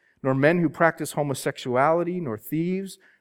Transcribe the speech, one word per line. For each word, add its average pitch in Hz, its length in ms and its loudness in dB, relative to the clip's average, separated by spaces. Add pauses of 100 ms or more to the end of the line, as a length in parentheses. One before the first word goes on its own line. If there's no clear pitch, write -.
(220)
nor 135 140 0
men 160 240 4
who 160 100 2
practice 156 440 0
homosexuality, 147 1080 0
nor 120 180 -6
thieves, 185 640 -4 (220)